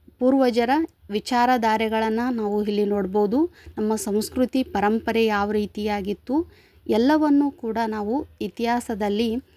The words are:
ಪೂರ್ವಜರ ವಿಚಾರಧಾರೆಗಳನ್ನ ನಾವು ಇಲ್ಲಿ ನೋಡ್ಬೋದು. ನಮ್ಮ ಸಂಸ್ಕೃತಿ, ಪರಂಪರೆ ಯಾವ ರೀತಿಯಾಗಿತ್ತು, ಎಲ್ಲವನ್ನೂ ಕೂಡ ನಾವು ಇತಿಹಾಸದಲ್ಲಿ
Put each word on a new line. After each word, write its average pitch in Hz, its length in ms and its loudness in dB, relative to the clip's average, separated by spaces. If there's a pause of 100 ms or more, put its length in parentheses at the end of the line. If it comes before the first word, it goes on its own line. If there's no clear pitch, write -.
(180)
ಪೂರ್ವಜರ 247 520 2 (400)
ವಿಚಾರಧಾರೆಗಳನ್ನ 220 1080 0 (100)
ನಾವು 208 320 -2
ಇಲ್ಲಿ 208 220 0
ನೋಡ್ಬೋದು. 202 640 0 (320)
ನಮ್ಮ 214 160 0
ಸಂಸ್ಕೃತಿ, 220 680 -2
ಪರಂಪರೆ 220 640 0
ಯಾವ 208 260 0
ರೀತಿಯಾಗಿತ್ತು, 208 1000 -4 (360)
ಎಲ್ಲವನ್ನೂ 285 640 4
ಕೂಡ 220 360 -6
ನಾವು 214 400 -4 (140)
ಇತಿಹಾಸದಲ್ಲಿ 226 960 -2 (200)